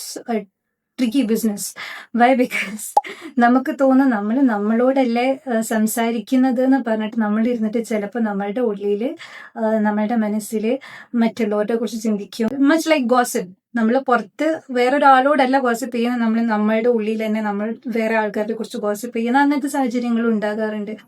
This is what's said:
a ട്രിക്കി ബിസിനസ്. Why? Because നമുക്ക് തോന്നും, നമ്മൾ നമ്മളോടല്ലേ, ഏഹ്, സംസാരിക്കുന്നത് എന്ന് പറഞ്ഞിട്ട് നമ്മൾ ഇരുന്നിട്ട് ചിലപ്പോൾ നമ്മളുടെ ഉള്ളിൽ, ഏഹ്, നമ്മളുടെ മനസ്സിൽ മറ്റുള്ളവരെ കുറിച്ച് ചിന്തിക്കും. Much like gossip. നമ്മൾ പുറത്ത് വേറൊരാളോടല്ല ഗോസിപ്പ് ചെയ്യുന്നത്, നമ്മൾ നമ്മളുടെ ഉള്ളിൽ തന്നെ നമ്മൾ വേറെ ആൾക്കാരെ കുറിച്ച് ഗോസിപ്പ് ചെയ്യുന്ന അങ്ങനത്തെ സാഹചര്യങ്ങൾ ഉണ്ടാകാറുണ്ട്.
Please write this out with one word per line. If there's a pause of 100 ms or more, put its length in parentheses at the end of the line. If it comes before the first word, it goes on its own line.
(280)
a (600)
ട്രിക്കി
ബിസിനസ്. (460)
Why?
Because (540)
നമുക്ക്
തോന്നും,
നമ്മൾ
നമ്മളോടല്ലേ, (200)
ഏഹ്,
സംസാരിക്കുന്നത്
എന്ന്
പറഞ്ഞിട്ട്
നമ്മൾ
ഇരുന്നിട്ട്
ചിലപ്പോൾ
നമ്മളുടെ
ഉള്ളിൽ, (540)
ഏഹ്,
നമ്മളുടെ
മനസ്സിൽ (500)
മറ്റുള്ളവരെ
കുറിച്ച്
ചിന്തിക്കും. (140)
Much
like
gossip. (260)
നമ്മൾ
പുറത്ത് (100)
വേറൊരാളോടല്ല
ഗോസിപ്പ്
ചെയ്യുന്നത്,
നമ്മൾ
നമ്മളുടെ
ഉള്ളിൽ
തന്നെ
നമ്മൾ (100)
വേറെ
ആൾക്കാരെ
കുറിച്ച്
ഗോസിപ്പ്
ചെയ്യുന്ന
അങ്ങനത്തെ
സാഹചര്യങ്ങൾ
ഉണ്ടാകാറുണ്ട്. (140)